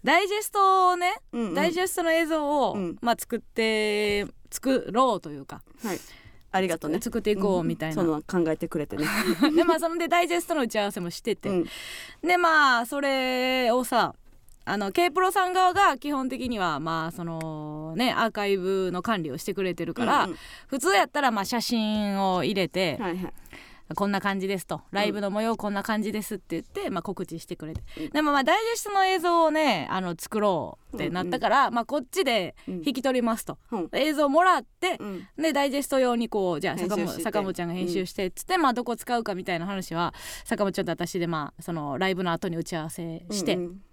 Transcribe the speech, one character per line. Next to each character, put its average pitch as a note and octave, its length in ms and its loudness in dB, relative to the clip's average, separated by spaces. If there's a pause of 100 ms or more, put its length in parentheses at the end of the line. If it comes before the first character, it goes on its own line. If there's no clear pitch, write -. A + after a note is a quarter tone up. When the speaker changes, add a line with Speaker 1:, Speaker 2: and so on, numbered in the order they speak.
Speaker 1:
ダ E4 180 6
イ G4+ 60 0
ジ G4+ 80 -2
ェ G#4+ 80 -2
ス - 80 -6
ト F#4+ 380 6
を F4+ 80 4
ね、 F4+ 180 0 (160)
Speaker 2:
う A#3+ 80 -4
ん - 100 0
う - 20 -4
ん。 - 40 -4
Speaker 1:
ダ D4+ 100 2
イ F4 60 2
ジ E4 100 -2
ェ F#4+ 60 2
ス - 80 -6
ト F4+ 80 -2
の E4 80 2
映 E4 160 4
像 D4+ 180 0 (240)
を、 - 40 -2
Speaker 2:
う G#3+ 40 -4
ん。 F3 240 -4
Speaker 1:
ま A#3 120 2
あ、 - 40 4
作 - 200 -6
っ - 20 -4
て、 G#3 880 0 (240)
作 - 400 0
ろ A#3+ 240 4
う E3 60 -6
と D#3 100 -12
い D3 80 -10
う C#3+ 60 -14
か。 - 180 -16 (200)
Speaker 2:
は G3+ 100 -2
い。 - 60 -6 (520)
あ F#3+ 100 2
り F#3+ 60 0
が E3 100 0
と D3+ 100 -8
ね。 E3 140 0
Speaker 1:
作 A3+ 180 -4
っ - 20 -2
て G#3+ 100 0
い G#3 40 2
こ F#3+ 240 2
う E3 40 0
み E3 120 0
た D#3+ 140 -6
い D#3 60 -4
な。 F#3 60 0
Speaker 2:
う E3+ 40 4
ん。 - 20 4
そ D#3 300 -2
の E3+ 60 4
考 D#3+ 80 2
え D#3 60 0
て E3+ 100 -6
く - 100 -6
れ D3 80 -2
て - 100 -10
ね。 D3+ 100 0 (240)
Speaker 1:
<laughs> D4+ 260 4
で、 E4+ 80 6
ま E4 120 4
あ、 D#4+ 40 -2
そ E4 100 0
ん E4+ 80 -4
で E4 100 -2
ダ F4 140 4
イ F4 60 2
ジ F4 80 0
ェ F4 60 2
ス - 60 -10
ト E4 80 0
の D4 60 0
打 A#3 60 0
ち A3 120 -4
合 G3+ 40 2
わ G3+ 80 -2
せ - 80 -8
も F3 100 -4
し - 120 -10
て G#3 140 -2
て。 - 140 -8
Speaker 2:
う G3 40 -2
ん。 E3+ 120 2 (560)
Speaker 1:
で、 F4 160 2
ま D4+ 420 6
あ、 A#3+ 60 -2
そ C#4+ 160 -4
れ B3+ 720 2
を B3 120 4
さ、 G#3+ 300 2 (540)
あ G3+ 100 -2
の、 G3 140 -2
K- F4 200 4
プ F#4 100 2
ロ F#4 100 4
さ F#4 160 2
ん F#4 60 -2
側 F#4 200 4
が F4+ 240 4
基 D4 140 -6
本 C4 180 -2
的 B3 200 -4
に A#3 100 -2
は、 D#3+ 200 0
ま E3 280 -2
あ、 E3 40 -6
そ F3 120 -10
の、 D#3 720 -8
ね、 B3 160 2
ア A3+ 140 2
ー G#3 40 -2
カ G3+ 160 -2
イ G3 100 2
ブ F#3+ 340 0
の F3 100 -4
管 G#3+ 200 0
理 D3+ 100 -6
を C#3 60 -6
し - 60 -10
て G3 100 -4
く G3 100 -2
れ F3+ 120 -2
て E3 100 -4
る E3+ 80 -4
か A#3+ 120 -2
ら、 C#4+ 200 4
Speaker 2:
う - 20 -6
ん F3 40 -6
う - 20 -8
ん。 - 40 -10 (300)
Speaker 1:
普 C4+ 120 -4
通 F#4 140 2
や F#4 120 4
っ - 20 -20
た D4 140 -2
ら、 C4 100 4
ま G3+ 100 0
あ、 F#3+ 40 -2
写 A#3 160 -2
真 G#3+ 600 0
を F#3 220 2
入 G3 120 0
れ F#3 120 2
て、 F3+ 320 -2
Speaker 2:
は F#3+ 100 -4
い E3+ 80 -4
は F3+ 120 -6
い。 - 40 -12 (640)
Speaker 1:
「こ G3+ 120 0
ん G3+ 40 0
な G3 80 0
感 G3 200 -2
じ F#3+ 80 -4
で G3 100 -2
す」 - 80 -8
と、 D#3 120 -4
Speaker 2:
う - 20 -10
ん。 - 20 -12 (160)
Speaker 1:
「ラ G3+ 60 2
イ G#3 80 2
ブ G#3 100 -4
の G3+ 80 -2
模 G#3 140 -2
様 A3+ 120 0
こ G#3 140 -6
ん G3+ 60 -2
な G3 80 -2
感 G#3+ 180 0
じ G#3 100 -2
で G#3+ 120 -2
す」 - 120 -8
っ - 40 -8
て - 40 -16 (120)
言 E3 60 -4
っ - 20 -16
て、 F#4+ 260 -8
ま F3+ 120 -4
あ、 - 20 -
告 F#3+ 240 -6
知 E3 100 -10
し - 80 -12
て F3 100 -10
く D#3 120 -12
れ D#3+ 80 -10
て。 - 80 -8 (160)
Speaker 2:
う - 60 -6
ん。 C#4+ 40 -10
Speaker 1:
で D4+ 140 0
も、 D4 80 2
ま C#4+ 80 4
あ、 C4+ 40 2
ダ D#4+ 120 4
イ - 20 2 (160)
ジ A4+ 60 -4
ェ - 20 -8
ス - 40 -10
ト G#4 60 -8
の G4 140 4
映 F#4 140 2
像 E4+ 240 4
を D#4 80 4
ね、 C#4 400 2
あ F#3 100 -2
の、 F3 160 -4
作 - 220 -6
ろ E3+ 400 0 (120)
う - 40 -12
っ - 20 -8
て D3+ 140 -4
な F3+ 120 -2
っ - 40 -4
た B3+ 120 -2
か G#3 100 0
ら、 C4 120 6
Speaker 2:
う - 40 6
ん - 20 0
う - 40 -2
ん。 - 40 -6
Speaker 1:
ま A#3 60 2
あ、 A3 40 -6
こ C#4+ 120 -4
っ - 120 -4
ち F#4 140 -2
で G#3+ 320 0 (120)
引 F#3 140 -6 (120)
き C4 100 -6
取 C4 140 2
り B3 40 2
ま A#3 160 0
す - 80 -10
と。 D3 140 -10 (120)
Speaker 2:
う A#3 40 -6
ん。 G3 60 -2
う - 20 -2
ん。 - 100 -6
Speaker 1:
映 D4+ 220 2
像 C#4+ 140 4
も D#4+ 140 6
ら F#4 140 6
っ B3 60 -2
て、 - 360 -4
Speaker 2:
う D4+ 60 -8
ん。 - 220 -8 (100)
Speaker 1:
で、 D#4 160 0
ダ C#4+ 120 2
イ C#4+ 40 0
ジ C4+ 80 -2
ェ C#4 60 0
ス - 60 -8
ト C4+ 100 2
用 B3 160 4
に A#3 120 0
こ F#3+ 260 0
う、 D3 60 -2
じ E3 80 -2
ゃ D#3 60 0
あ、 - 60 -6
坂 G3 160 0
本、 E3+ 100 0
Speaker 2:
編 - 20 -2
集 - 60 -4
し - 40 -6
て。 - 40 -6
Speaker 1:
坂 G#3 220 0
本 F#3+ 100 -2
ち - 80 -6
ゃ E3+ 40 -2
ん - 20 -4
が E3+ 80 -4
編 F3+ 120 -2
集 F#3 200 0
し - 60 -12
て F#3+ 120 -2
っ F3+ 80 -2
つ - 80 -12
っ - 40 -12
て、 F#4 100 0
Speaker 2:
う - 20 2
ん。 E4+ 60 2
Speaker 1:
ま C4+ 60 6
あ、 A#3+ 40 2
ど A#3+ 100 -2
こ A#3 120 -2
使 - 200 -4
う A#3 80 0
か G3+ 120 -4
み F#3 100 -6
た F#3+ 80 -2
い E3 60 -2
な E3+ 80 -4
話 F#3+ 260 -6
は、 E3 220 -2 (300)
坂 A3 180 0
本 G3 100 0
ち - 60 -2
ゃ - 20 -2
ん E3 40 -2
と E3+ 60 -2
私 F3 280 -4
で、 E3+ 80 0
ま D#3 280 -4
あ、 E3 60 -18
そ F3+ 100 -8
の、 D3 280 -4
ラ F#3+ 100 2
イ F#3 60 2
ブ F#3+ 80 -2
の F3 80 0
後 E3+ 180 -2
に E3 80 -4
打 E3 60 -4
ち F3 120 -6
合 D#3 100 -4
わ D#3+ 40 -8
せ E3 400 -10
し G3+ 160 -4
て、 G3 100 2
Speaker 2:
う F3+ 40 -2
ん - 20 -4
う F3 60 -6
ん。 F#3 140 -14 (120)